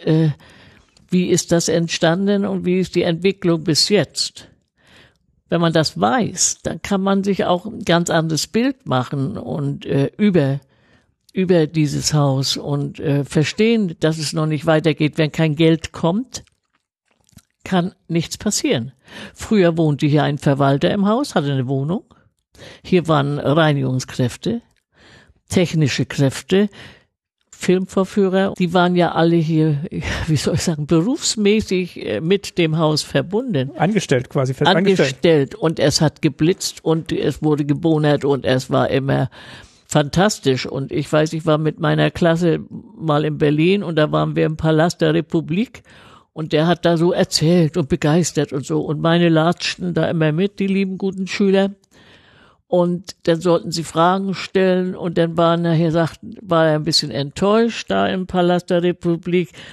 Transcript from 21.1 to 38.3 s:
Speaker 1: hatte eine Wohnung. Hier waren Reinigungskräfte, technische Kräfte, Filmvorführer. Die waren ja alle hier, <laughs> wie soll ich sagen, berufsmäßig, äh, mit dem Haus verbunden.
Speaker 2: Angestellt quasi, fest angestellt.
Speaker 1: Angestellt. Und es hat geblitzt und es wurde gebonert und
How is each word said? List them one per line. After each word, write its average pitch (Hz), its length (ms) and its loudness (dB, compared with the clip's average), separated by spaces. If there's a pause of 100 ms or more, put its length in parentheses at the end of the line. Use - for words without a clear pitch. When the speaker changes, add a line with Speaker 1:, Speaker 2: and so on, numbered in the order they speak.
Speaker 1:
hatte 143 160 0
eine 131 160 -2
Wohnung. 143 360 -4 (800)
Hier 165 240 0
waren 143 300 2
Reinigungskräfte, 139 1200 0 (880)
technische 156 580 0
Kräfte, 185 640 0 (840)
Filmvorführer. 190 1040 0
Die 175 160 -2
waren 180 220 2
ja 175 180 2
alle 170 240 4
hier, 156 400 2 (280)
<laughs> - 220 -6
wie 156 80 2
soll 170 200 0
ich - 80 -2
sagen, 151 220 -2
berufsmäßig, 202 1200 0
äh, - 160 -4
mit 190 360 -2
dem 160 200 2
Haus 151 260 0
verbunden. 175 760 -2
Speaker 2:
Angestellt 165 520 0
quasi, 131 240 -2
fest 147 160 0
angestellt. 196 300 4
Speaker 1:
Angestellt. 147 560 2
Und - 240 -2
es 135 220 2
hat 151 200 0
geblitzt - 640 -2
und 160 300 -2
es - 280 -4
wurde 151 240 0
gebonert 147 600 0
und 139 200 0